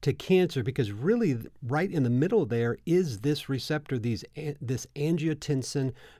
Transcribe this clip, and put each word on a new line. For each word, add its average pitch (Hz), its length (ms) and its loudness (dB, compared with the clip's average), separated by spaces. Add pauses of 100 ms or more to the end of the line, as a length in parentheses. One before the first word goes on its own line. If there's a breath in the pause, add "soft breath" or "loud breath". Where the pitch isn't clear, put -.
to 135 120 2
cancer 180 500 2
because 117 280 0
really 170 420 2
th-, 113 140 -6 (160)
right 151 260 0
in 147 140 2
the 120 60 4
middle 156 360 4
there 117 400 0
is 160 360 2
this 143 280 -2
receptor, 139 480 -2
these 113 260 -2 (120)
an-, 147 260 -8
this 120 240 -4 (100)
angiotensin 143 960 -2 (280 loud breath)